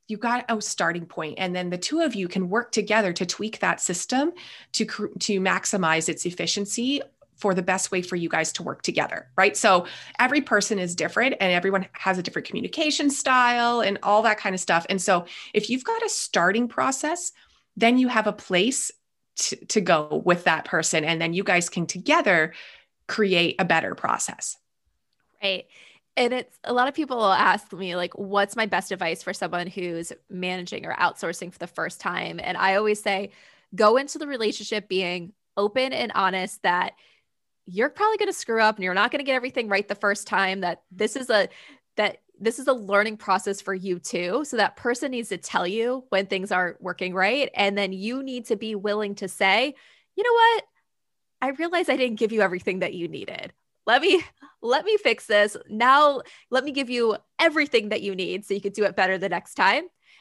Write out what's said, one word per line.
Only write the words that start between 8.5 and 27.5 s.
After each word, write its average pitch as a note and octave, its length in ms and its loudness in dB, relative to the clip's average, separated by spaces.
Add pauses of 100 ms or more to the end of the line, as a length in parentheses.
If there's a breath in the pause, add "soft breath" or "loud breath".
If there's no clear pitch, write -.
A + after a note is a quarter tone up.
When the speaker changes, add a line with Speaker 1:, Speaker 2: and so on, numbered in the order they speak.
Speaker 1:
to - 100 -10
work - 200 -8
together, - 540 -4
right? G3+ 200 4
So G3 300 6 (320 loud breath)
every B3+ 240 4
person G#3 360 0
is F3+ 160 -4
different A3 460 0
and F#3 120 2
everyone F#3 400 0
has F#3+ 260 -2
a F3+ 40 -2
different - 240 -6
communication D4+ 640 -2
style A#3+ 720 2
and G3+ 220 0
all G#3 200 4
that G#3+ 160 4
kind F#3+ 160 -2
of F#3 60 -4
stuff. E3+ 300 2
And G3 100 0
so F3+ 240 2 (300 loud breath)
if A3 160 2
you've B3+ 140 -2
got A4+ 180 -2
a A4 80 -2
starting G#3 580 0
process, C4+ 640 -2 (420 soft breath)
then A3+ 220 4
you B3+ 120 4
have A3+ 180 0
a G#3 60 2
place - 600 0 (440)
to, - 200 -4 (100)
to - 140 0
go D#3 420 2
with F3 220 2
that D#3+ 220 2
person. D#3+ 380 0
And E3 140 0
then E3 140 -2
you F#3 120 -2
guys F3 260 2
can E3+ 160 -4
together F#3 640 2 (560 loud breath)
create F3+ 500 2
a F#3+ 60 2
better E3 300 2
process. - 640 -4 (840)
Speaker 2:
Right. G3 240 -4 (500 loud breath)
And B3 160 2
it's, B3 300 -6
a - 100 -4
lot B3 140 4
of C#4 80 -4
people C#4 220 -2
will A3+ 160 2
ask F#3 400 2